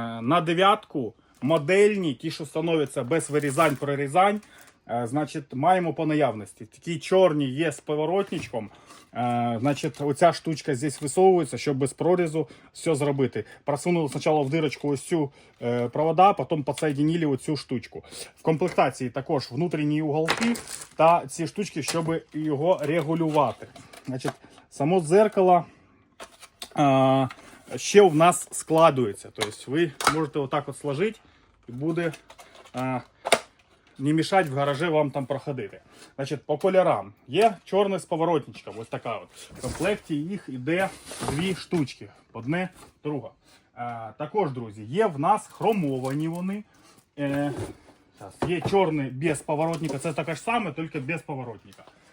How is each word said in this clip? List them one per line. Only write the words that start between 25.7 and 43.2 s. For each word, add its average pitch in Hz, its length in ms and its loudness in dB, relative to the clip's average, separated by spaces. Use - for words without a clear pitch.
е, 135 500 4
ще 202 260 8
в 175 120 8
нас 165 360 4
складується. 131 840 2
Тобто 107 220 -6
ви 151 260 0
можете 156 240 -2
отак 143 300 -4
от 139 100 -12
сложити 151 400 -4
і 117 40 -14
буде, 165 400 -4
е, 135 260 -4
не 139 140 0
мішати 160 380 2
в 131 40 -6
гаражі 143 320 0
вам 151 240 2
там 135 160 -4
проходити. 127 540 -8
Значить, 135 300 -8
по 151 120 -2
кольорам. 165 540 2
Є 202 360 2
чорний 196 340 0
з - 60 -10
поворотничком, 156 760 -2
ось 113 100 -12
така 117 280 -8
от. 90 120 -14
В - 20 -16
комплекті 175 540 -4
їх 165 340 -6
іде 151 400 -2
дві 165 260 -2
штучки, 135 540 -4
одне, 151 360 -4
друга. 143 260 -6